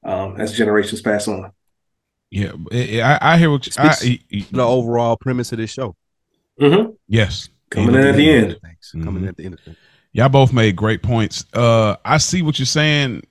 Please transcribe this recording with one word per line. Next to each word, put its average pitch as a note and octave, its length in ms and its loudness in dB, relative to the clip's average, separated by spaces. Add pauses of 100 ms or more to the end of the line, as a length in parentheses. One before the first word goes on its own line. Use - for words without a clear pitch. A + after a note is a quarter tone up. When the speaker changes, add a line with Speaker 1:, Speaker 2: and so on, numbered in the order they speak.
Speaker 1:
um, F#2+ 360 -8
as A2 160 -6
generations G#2 460 0
pass G#2 260 -4
on. F#2+ 240 -10 (800)
Speaker 2:
Yeah, G2 220 -6 (180)
it, B2 240 -4
it, A#2 60 -2
I, C3 200 2
I D#3+ 160 4
hear E3 140 4
what C#3 160 -2
you, - 100 -12
I, D#3 140 4
Speaker 3:
Speaks C#3 120 -2
Speaker 2:
y-, B2 220 -2 (140)
y- F#2+ 80 -8
Speaker 3:
to - 80 -10
the B2 100 2
overall A#2 520 0
premise B2 340 -4
of A#2 80 -8
this A2 120 -6
show. A#2+ 240 -8 (640)
Speaker 1:
Mm-hmm. F#3 320 4 (160)
Speaker 2:
Yes. G2+ 420 0 (200)
Speaker 1:
Coming A#2+ 260 2
Speaker 2:
End - 20 6
Speaker 1:
in C3+ 60 6
Speaker 2:
of C#3 60 4
Speaker 1:
at C3+ 80 2
Speaker 2:
the D3 80 4
Speaker 1:
the D#3+ 60 6
Speaker 2:
day. C#3 60 6 (100)
Speaker 1:
end. E2+ 160 -10
Speaker 3:
Thanks. - 280 -20
Coming D#2+ 220 -8
Speaker 2:
Mm-hmm. F#2+ 140 -6
Speaker 3:
at F2+ 100 -12
the D#2+ 80 -16
end F#2 100 -14
of - 60 -20
things. D#2+ 160 -20 (360)
Speaker 2:
Y'all A2+ 160 2
both C3 240 4
made A2 220 2
great G#2+ 280 -2
points. A2+ 500 -2
Uh, A2+ 420 2 (100)
I C#3+ 120 2
see F3+ 240 -2
what D3+ 180 -2
you're C3 80 -2
saying D3 640 -2